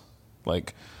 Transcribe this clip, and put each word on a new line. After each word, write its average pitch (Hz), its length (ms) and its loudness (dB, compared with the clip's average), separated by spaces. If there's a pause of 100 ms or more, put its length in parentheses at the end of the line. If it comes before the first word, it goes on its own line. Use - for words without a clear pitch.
(460)
like, - 300 2 (240)